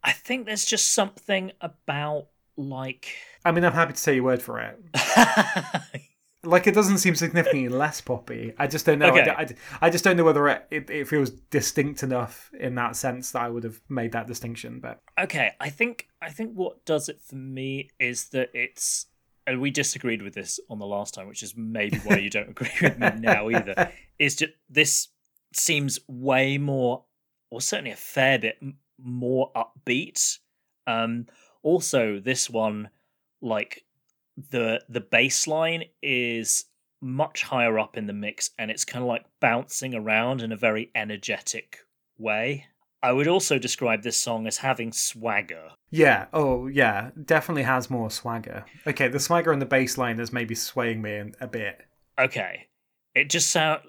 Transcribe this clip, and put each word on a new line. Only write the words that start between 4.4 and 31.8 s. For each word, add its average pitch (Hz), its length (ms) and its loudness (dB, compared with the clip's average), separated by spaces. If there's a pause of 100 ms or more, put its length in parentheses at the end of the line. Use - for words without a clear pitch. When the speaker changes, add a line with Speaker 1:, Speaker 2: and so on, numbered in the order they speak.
Speaker 2:
for 117 180 -8
it. 110 200 -10 (140)
Speaker 1:
<laughs> - 880 4 (600)
Speaker 2:
Like, 180 260 6
it 202 60 6
doesn't 202 260 4
seem 175 160 4
significantly 165 520 2
less 139 320 0
poppy. 117 580 -8
I 143 100 0
just 147 180 -2
don't 151 120 6
know. 151 100 6
I - 20 10
Speaker 1:
Okay. 170 160 8
Speaker 2:
d-, 151 60 2
I 156 120 -2
d-, 123 120 -8 (260)
I 170 80 8
just 170 160 0
don't 185 100 6
know 170 80 4
whether 147 240 6
it, - 240 0
it, 151 180 -6
it 143 200 -6
feels 143 220 2
distinct - 680 -2
enough 123 560 -6
in 123 180 -6
that 117 200 -2
sense 127 360 -6
that 123 100 -2
I 120 80 -2
would 117 160 -6
have 110 240 -10
made 117 240 -4
that 117 120 -4
distinction. 120 540 -10
But 120 220 -14 (180)
Speaker 1:
Okay, 143 400 0
I 143 100 -4
think, 233 380 -6 (140)
I 165 80 -10
think 220 240 -10
what 185 320 -6
does 151 240 0
it 147 100 -14
for - 160 -20
me 135 540 -8 (100)
is 123 300 -2
that 131 240 -2
it's, - 540 -4 (400)
and 127 120 -2
we 139 100 0
disagreed 127 520 -2
with 98 120 -12
this - 360 -10
on 107 100 -10
the 101 60 -8
last 101 280 -4
time, 98 140 -14
which 110 160 -14
is 101 140 -14
maybe 110 480 -2
why 104 140 4
you 101 100 -4
don't 104 200 -6
<laughs> - 20 -16
agree 123 180 -6 (140)
with 151 140 4
me - 120 4 (100)
now 113 300 4
either, 110 420 0 (140)
Speaker 2:
<laughs> - 120 -20
Speaker 1:
is 143 200 0
just 156 160 -2 (160)
this 147 400 2 (440)
seems 143 540 0
way 135 500 2
more, 135 460 0 (460)
or 120 100 -10
certainly 131 320 -4
a 101 60 -12
fair 131 420 2
bit 110 220 -4
m-, 139 160 -12 (200)
more 127 600 -2
upbeat. - 800 -2 (500)
Um, 117 380 -2 (380)
also, 127 580 2